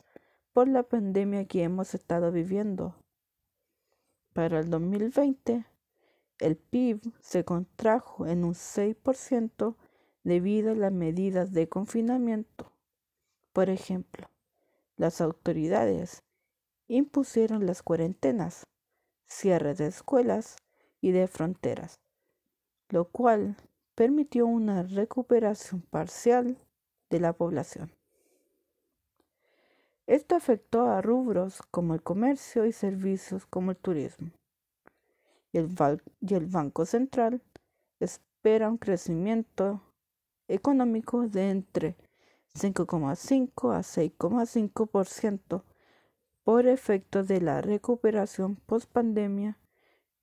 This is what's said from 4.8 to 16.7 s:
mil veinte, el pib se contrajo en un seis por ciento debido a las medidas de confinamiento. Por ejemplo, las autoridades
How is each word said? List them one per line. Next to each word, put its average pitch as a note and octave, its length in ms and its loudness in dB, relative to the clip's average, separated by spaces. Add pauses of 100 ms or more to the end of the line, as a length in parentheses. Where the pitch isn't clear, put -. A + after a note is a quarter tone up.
mil G3+ 300 -2
veinte, C4+ 560 0 (720)
el D#3+ 180 0
pib A#3+ 440 -2 (200)
se F3 240 -4
contrajo F#3 840 -2
en F3 180 0
un E3+ 100 0
seis G#3 420 -4
por C4 200 -2
ciento A3+ 600 -4 (480)
debido G3+ 480 2
a - 20 0
las G3 180 0
medidas F3+ 600 0
de E3 160 2
confinamiento. A3+ 1040 -2 (800)
Por F#3+ 180 2
ejemplo, - 580 -6 (680)
las E3 240 0
autoridades E3+ 1000 -2 (640)